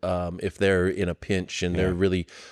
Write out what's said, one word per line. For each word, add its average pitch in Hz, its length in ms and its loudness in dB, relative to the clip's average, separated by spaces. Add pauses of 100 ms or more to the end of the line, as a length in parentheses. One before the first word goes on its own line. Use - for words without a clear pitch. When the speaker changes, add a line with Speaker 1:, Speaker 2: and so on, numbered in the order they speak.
Speaker 1:
um, 90 400 -2
if 98 160 -4
they're 95 280 4
in 95 220 0
a 85 60 -4
pinch - 480 -4
and 87 120 0
they're 92 140 2
Speaker 2:
Yeah. 87 100 0
Speaker 1:
really 92 280 2 (240)